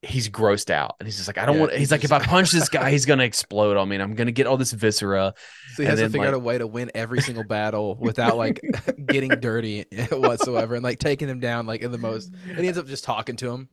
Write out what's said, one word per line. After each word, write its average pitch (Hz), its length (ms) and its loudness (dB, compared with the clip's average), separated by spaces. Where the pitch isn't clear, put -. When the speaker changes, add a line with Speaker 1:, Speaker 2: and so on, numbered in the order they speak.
Speaker 1:
he's 120 240 -2
grossed 101 420 2
out, 73 300 -2
and 101 60 -10
he's 104 100 -8
just 95 120 -8
like, 101 100 -6
"I 98 80 0
don't 143 100 4
Speaker 2:
Yeah, 156 60 4
Speaker 1:
want," 156 100 2
Speaker 2:
he 104 60 -2
Speaker 1:
he's 139 120 2
like, 151 120 4
Speaker 2:
just 143 100 2
Speaker 1:
"If 143 100 6
I - 20 -2
punch 185 280 4
this 160 160 4
Speaker 2:
<laughs> - 80 -2
Speaker 1:
guy, 131 140 2
he's 139 160 4
gonna 135 180 6
explode 104 520 2
on 98 120 2
me, 101 80 -2
and 98 60 -2
I'm 104 120 -4
gonna 117 180 0
get 123 140 2
all 131 100 2
this 131 160 0
viscera." 101 640 2
Speaker 2:
So 151 80 -4
he 143 60 2
Speaker 1:
And - 20 4
Speaker 2:
has 110 80 4
to 110 60 4
Speaker 1:
then, 110 80 0
Speaker 2:
figure 143 160 2
out 139 60 2
Speaker 1:
like 127 80 -2
Speaker 2:
a - 20 -8
way 117 140 0
to 117 80 -2
win 117 280 -6
every 113 260 -2
single 117 240 -2
battle 107 560 -2
without, 117 360 2
like, 113 240 -2
Speaker 1:
<laughs> 147 220 -4
Speaker 2:
getting 135 240 0
dirty 113 440 -4
<laughs> 117 140 -4
whatsoever 120 640 0
and, 120 80 -6
like, 123 160 -2
taking 143 280 -2
him 127 120 -6
down, 120 260 -2
like, 113 160 -6
in 120 80 -6
the 120 80 -6
most, 113 340 -6
and 180 120 -8
he 180 60 0
ends 180 120 -2
up 151 80 -8
just 135 180 -10
talking 117 320 -4
to 123 140 -6
him. 131 220 -10